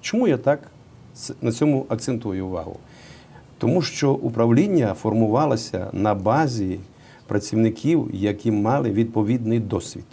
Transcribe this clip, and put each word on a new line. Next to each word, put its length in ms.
Чому 260
я 100
так 220
ц-, 280
на 100
цьому 380
акцентую 580
увагу? 300
Тому 240
що 320
управління 800
формувалося 1000
на 220
базі 640
працівників, 840
які 380
мали 400
відповідний 680
досвід. 540